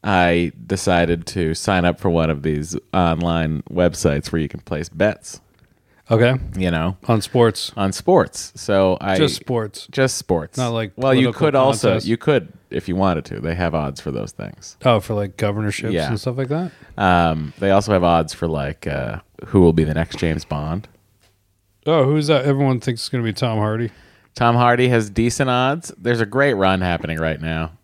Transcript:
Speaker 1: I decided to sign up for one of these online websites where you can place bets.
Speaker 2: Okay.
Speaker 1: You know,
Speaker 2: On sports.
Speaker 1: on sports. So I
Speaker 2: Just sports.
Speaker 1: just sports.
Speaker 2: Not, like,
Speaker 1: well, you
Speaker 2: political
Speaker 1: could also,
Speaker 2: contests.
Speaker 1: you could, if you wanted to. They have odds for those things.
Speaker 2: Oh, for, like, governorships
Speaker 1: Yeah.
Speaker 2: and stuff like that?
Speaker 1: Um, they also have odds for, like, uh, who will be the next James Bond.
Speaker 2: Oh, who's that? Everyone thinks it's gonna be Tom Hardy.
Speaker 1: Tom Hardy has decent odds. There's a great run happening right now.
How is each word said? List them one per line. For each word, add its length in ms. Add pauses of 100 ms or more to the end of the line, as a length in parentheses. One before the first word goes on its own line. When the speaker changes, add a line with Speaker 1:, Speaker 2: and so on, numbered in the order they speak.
Speaker 1:
I 500 (140)
decided 600
to 260
sign 300
up 160
for 80
one 220
of 120
these 340 (180)
online 760
websites 640
where 80
you 80
can 120
place 280
bets. 520 (720)
Speaker 2:
Okay. 240 (220)
Speaker 1:
You 160
know, 240 (100)
Speaker 2:
On 140
sports. 560
Speaker 1:
on 160
sports. 640
So 440
I 160
Speaker 2:
Just 200
sports. 560
Speaker 1:
just 240
sports. 420
Speaker 2:
Not, 120
like, 260
Speaker 1:
well, 180
you 120
Speaker 2:
political 200
Speaker 1:
could 80
also, 360
Speaker 2:
contests. 160
Speaker 1:
you 100
could, 360 (180)
if 180
you 80
wanted 300
to. 140
They 140
have 220
odds 240
for 100
those 220
things. 520
Speaker 2:
Oh, 140
for, 160
like, 220
governorships 560
Speaker 1:
Yeah. 160
Speaker 2:
and 100
stuff 180
like 120
that? 240 (260)
Speaker 1:
Um, 600
they 120
also 220
have 100
odds 320
for, 140
like, 400
uh, 320 (280)
who 120
will 140
be 100
the 100
next 240
James 260
Bond. 440 (1000)
Speaker 2:
Oh, 200
who's 200
that? 180
Everyone 360
thinks 220
it's 60
gonna 140
be 100
Tom 260
Hardy. 320 (440)
Speaker 1:
Tom 220
Hardy 320
has 220
decent 400
odds. 480
There's 220
a 60
great 280
run 260
happening 380
right 220
now. 320 (120)